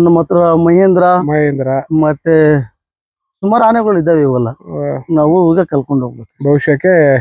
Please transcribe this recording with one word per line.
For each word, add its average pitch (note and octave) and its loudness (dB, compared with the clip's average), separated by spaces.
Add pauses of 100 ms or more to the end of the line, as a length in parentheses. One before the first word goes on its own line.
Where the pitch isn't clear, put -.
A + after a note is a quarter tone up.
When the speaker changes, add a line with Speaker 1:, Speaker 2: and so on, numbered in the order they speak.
Speaker 1:
ನಮ್ಮ E3+ 2
ಹತ್ರ E3+ 0
ಮಹೇಂದ್ರ, F3 2
Speaker 2:
ಮಹೇಂದ್ರ. D3 -2 (240)
Speaker 1:
ಮತ್ತೆ D3+ 0 (800)
ಸುಮಾರು A3 0
ಆನೆಗಳು A3 0
ಇದ್ದಾವೆ D#3+ 0
ಇವೆಲ್ಲ. B2+ -2
Speaker 2:
ಹಾ. C#3+ -10 (100)
Speaker 1:
ನಾವು E3 2
ಈಗ F3+ 0
ಕಲ್ಕೊಂಡು C#3 -4
ಹೋಗ್ಬೇಕು. B2 -8
Speaker 2:
ಭವಿಷ್ಯಕ್ಕೆ D3 2